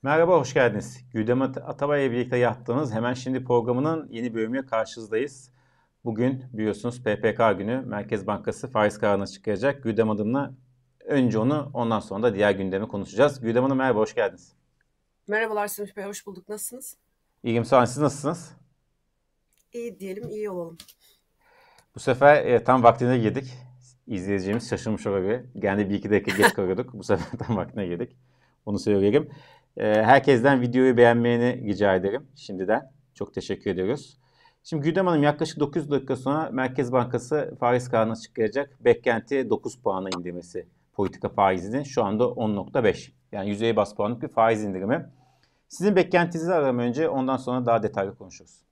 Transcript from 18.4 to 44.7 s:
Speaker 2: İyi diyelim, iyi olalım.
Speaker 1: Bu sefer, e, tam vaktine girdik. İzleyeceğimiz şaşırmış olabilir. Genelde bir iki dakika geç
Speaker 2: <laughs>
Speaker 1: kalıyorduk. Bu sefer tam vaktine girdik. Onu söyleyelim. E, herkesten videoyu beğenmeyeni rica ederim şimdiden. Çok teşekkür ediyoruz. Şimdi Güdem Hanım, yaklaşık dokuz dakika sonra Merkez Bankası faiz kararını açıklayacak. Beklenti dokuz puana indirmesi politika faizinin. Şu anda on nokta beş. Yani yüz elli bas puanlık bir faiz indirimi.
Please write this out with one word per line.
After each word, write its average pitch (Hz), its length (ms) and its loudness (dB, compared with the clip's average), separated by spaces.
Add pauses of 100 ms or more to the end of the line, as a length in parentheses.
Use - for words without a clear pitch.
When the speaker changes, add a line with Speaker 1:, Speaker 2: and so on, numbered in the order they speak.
Speaker 2:
İyi 233 280 -10
diyelim, 196 280 -10
iyi 214 220 -6
olalım. 170 280 -8 (1160)
Speaker 1:
Bu - 60 -16
sefer, 143 460 6
e, 117 180 2
tam 127 180 4
vaktine 123 360 6
girdik. 107 360 -2 (520)
İzleyeceğimiz 98 640 -4
şaşırmış 104 360 -4
olabilir. 101 380 -2 (140)
Genelde 101 320 0
bir 101 40 0
iki 98 160 -4
dakika 104 260 2
geç 104 160 6
Speaker 2:
<laughs> - 20 -10
Speaker 1:
kalıyorduk. 92 400 -2
Bu 98 100 -14
sefer 95 340 -2
tam 117 180 -4
vaktine 92 300 -6
girdik. 87 300 -6 (500)
Onu 101 120 -4
söyleyelim. 104 520 2 (460)
E, 104 60 -6
herkesten 123 760 4
videoyu 123 360 4
beğenmeyeni 120 720 4
rica 98 260 2
ederim 101 320 -2 (100)
şimdiden. 101 560 -4 (220)
Çok - 200 -12
teşekkür 98 360 -6
ediyoruz. 95 480 -4 (460)
Şimdi 151 180 -6
Güdem 170 240 0
Hanım, 160 160 4
yaklaşık 151 380 0
dokuz 147 300 -2
dakika 135 260 -2
sonra 147 360 -4
Merkez 127 400 -2
Bankası 123 680 -2
faiz 123 300 2
kararını 113 220 2
açıklayacak. 113 720 -4
Beklenti 120 640 2
dokuz - 320 -4
puana 95 260 -2 (100)
indirmesi 87 480 -10 (260)
politika 98 360 -4
faizinin. 98 540 0
Şu 120 220 -2
anda 107 260 0
on 107 260 -2
nokta 113 280 -4
beş. - 280 0 (200)
Yani 101 160 -6
yüz 104 140 -4
elli 113 140 2
bas 104 180 0
puanlık 113 280 -4
bir - 60 -8
faiz 113 360 2
indirimi. 101 460 -4 (580)